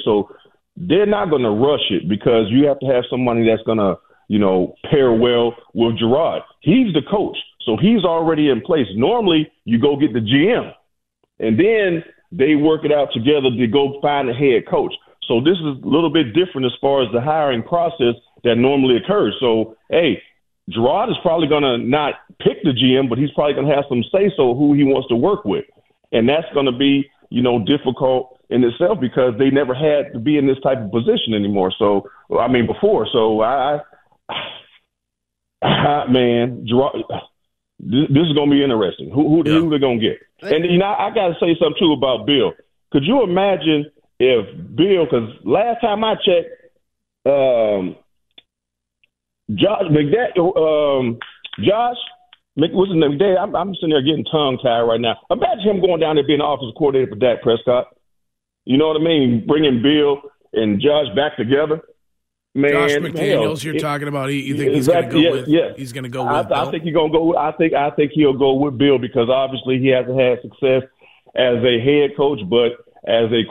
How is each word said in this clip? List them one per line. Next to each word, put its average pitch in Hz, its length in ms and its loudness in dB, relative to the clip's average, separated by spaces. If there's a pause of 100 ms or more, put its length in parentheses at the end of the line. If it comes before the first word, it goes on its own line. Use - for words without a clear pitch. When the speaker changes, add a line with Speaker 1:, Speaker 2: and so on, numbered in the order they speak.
Speaker 1:
So 104 260 0 (460)
they're 147 300 0
not 208 240 -2
gonna 127 220 0
rush 127 400 0
it 90 180 -4
because 110 400 0
you 135 180 4
have 139 120 -2
to 135 80 -8
have 123 220 0
somebody 120 380 0
that's 110 160 2
gonna, 104 320 0 (320)
you 104 120 0
know, 95 360 0 (140)
pair 135 240 4
well 117 400 2 (200)
with 117 240 0
Gerard. 117 460 0 (180)
He's 214 320 2
the 151 160 0
coach, - 280 -4 (240)
so 110 160 -2
he's 196 260 2
already 160 460 0
in 117 120 0
place. 151 340 0
Normally, 165 540 0 (160)
you 117 140 0
go 143 160 2
get 135 180 0
the 117 80 -2
G 139 280 2
M, 131 220 -2 (680)
and 110 180 0
then 196 460 0 (300)
they 151 220 2
work 156 280 2
it 147 80 0
out 147 220 0
together 131 360 2
to 120 180 0
go 139 340 0
find 143 280 -2
a 113 40 -4
head 123 360 2
coach. 156 240 -2 (340)
So 120 120 0
this 156 180 2
is 160 80 -8
a 135 220 -8
little 160 220 2
bit 139 240 0
different 156 320 -2
as 120 160 -2
far 139 200 2
as 117 120 -2
the 117 80 0
hiring 143 420 -2
process 165 520 -2 (280)
that 117 120 2
normally 131 420 4
occurs. 160 420 0
So, 113 380 0 (120)
hey, 151 320 0 (480)
Gerard 156 400 0
is 175 120 -4
probably 165 260 0
gonna 143 300 0
not 127 380 -2 (260)
pick 220 220 0
the 147 100 2
G 127 240 4
M, 135 100 2
but 117 100 -2
he's 143 140 -2
probably 147 220 0
gonna 135 200 0
have 139 140 0
some 120 240 -2
say-so 190 440 2
who 147 180 4
he 143 100 4
wants 135 240 0
to 120 80 0
work 170 300 0
with. 90 180 -2 (480)
And 117 160 2
that's 156 260 0
gonna 135 240 0
be, 139 320 2 (200)
you 120 120 -2
know, 123 220 2
difficult 131 720 -2 (120)
in 123 160 2
itself 175 340 0
because 127 400 0
they 135 100 4
never 135 240 0
had 147 380 0
to 123 80 -10
be 147 180 0
in 139 80 2
this 135 160 0
type 135 180 0
of 101 120 -8
position 120 420 -2
anymore. 101 460 0
So, 101 240 2 (340)
I 117 120 2
mean, 123 180 2
before. 156 440 0
So, 110 300 2
I, 135 380 0 (1800)
I, 147 440 0
<sighs> 127 60 -2
man, 120 560 2
Gerard, 127 280 2 (840)
this, 131 300 0
this 139 180 4
is 151 60 -2
gonna 143 180 2
be 143 120 4
interesting. 104 460 -2
Who, 151 320 2
who, 147 80 0
Speaker 2:
Yeah. 160 100 4
Speaker 1:
who 165 100 0
they 147 100 0
gonna 127 200 0
get? 107 180 -2 (240)
And, 165 240 -2
you 175 140 2
know, 196 60 2
I, 208 220 -4
I - 80 -8
gotta 185 240 0
say 170 200 0
something, 156 200 0
too, 165 140 2
about 123 320 -2
Bill. 117 260 2 (400)
Could 139 140 0
you 247 180 2
imagine 170 680 0 (300)
if 117 560 0
Bill, 175 320 2
'cause 113 220 -2 (140)
last 226 380 0
time 214 220 -2
I 220 120 0
checked, 202 320 0 (800)
um, 113 680 0 (1600)
Josh 196 380 0
McDaniel, 170 640 0
um, 143 640 0 (400)
Josh, 233 380 0 (580)
Mc-, 160 180 0
what's 196 180 0
his 165 80 2
name? 147 200 2
McDaniel, 185 220 2
I'm, - 140 -6
I'm 180 200 -4
sitting 165 140 -4
there 151 120 2
getting 143 300 -2
tongue-tied 131 500 0
right 117 200 0
now. 113 160 -2 (120)
Imagine 233 340 -2
him 196 180 0
going 180 180 0
down 156 160 0
there 139 100 2
being 143 140 2
the 147 60 -2
offensive 135 320 -6
coordinator 135 340 0
for 104 60 -12
Dak 117 240 0
Prescott. 123 460 0 (800)
You 127 120 2
know 156 100 4
what 156 120 -2
I 156 40 0
mean? 135 420 0
Bringing 143 360 2
Bill 143 400 2 (320)
and 104 280 0
Josh 147 340 0
back 147 200 -2
together. 147 460 -2 (720)
Man, 143 160 0
Speaker 2:
Josh 143 200 0
Speaker 1:
hell, 147 100 -2
Speaker 2:
McDaniels, 160 600 -2
you're 151 120 -8
Speaker 1:
it, 156 60 -4
Speaker 2:
talking 147 260 -6
about. 139 220 -6
He, 139 120 -4
you 139 140 -6
think 143 180 -2
he's 135 140 0
Speaker 1:
exactly, 165 360 2
Speaker 2:
gonna - 0 -
go 160 120 2
Speaker 1:
yes, 131 60 -4
Speaker 2:
with? - 80 -8
Speaker 1:
yes. 151 280 0
Speaker 2:
He's 127 140 -14
gonna 131 180 -10
go 131 120 -8
Speaker 1:
I, 143 200 -2
Speaker 2:
with 196 100 -8
Speaker 1:
I 147 120 0
Speaker 2:
Bill? - 80 -6
Speaker 1:
think 165 120 -8
he's 165 100 -6
gonna 156 180 0
go. 165 240 2
I 147 180 -2
think, 165 200 0
I 143 160 0
think 147 240 -2
he'll 143 240 2
go 135 160 2
with 135 240 -2
Bill 139 220 4
because 120 300 -2
obviously 131 500 -2
he 131 80 0
hasn't 127 320 2
had 123 240 2
success 131 400 0 (520)
as 123 200 2 (100)
a 120 160 2
head 143 340 2
coach, 139 320 -2
but 117 260 2 (340)
as 113 260 2
a 117 180 2